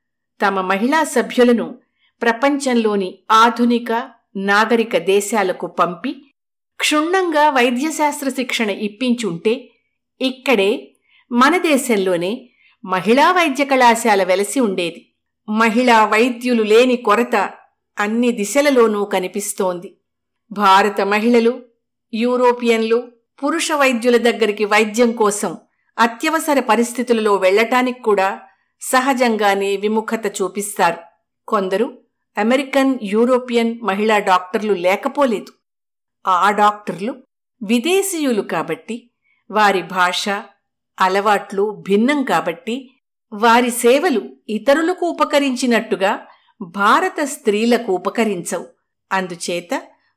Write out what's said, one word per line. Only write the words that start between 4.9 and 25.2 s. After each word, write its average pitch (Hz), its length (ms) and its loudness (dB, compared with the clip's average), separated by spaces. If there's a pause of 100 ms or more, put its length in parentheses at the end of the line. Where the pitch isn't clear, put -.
దేశాలకు 190 720 0
పంపి 180 540 -4 (560)
క్షుణ్ణంగా 311 720 0
వైద్యశాస్త్ర 277 800 0
శిక్షణ 254 400 -4
ఇప్పించుంటే 220 1000 -4 (520)
ఇక్కడే 254 720 -2 (400)
మన 269 260 2
దేశంలోనే 214 920 -2 (360)
మహిళా 214 460 2
వైద్య 294 340 0
కళాశాల 233 580 2
వెలసి 190 360 0
ఉండేది. 185 500 -4 (400)
మహిళా 220 560 2
వైద్యులు 233 580 0
లేని 240 340 4
కొరత 233 380 0 (640)
అన్ని 226 320 0
దిశలలోనూ 226 720 2
కనిపిస్తోంది. 185 920 -6 (560)
భారత 202 500 4
మహిళలు, 226 600 2 (520)
యూరోపియన్లు 240 920 0 (360)
పురుష 311 280 -2
వైద్యుల 247 460 2
దగ్గరికి 214 480 -2
వైద్యం 214 460 2
కోసం 202 460 -2 (420)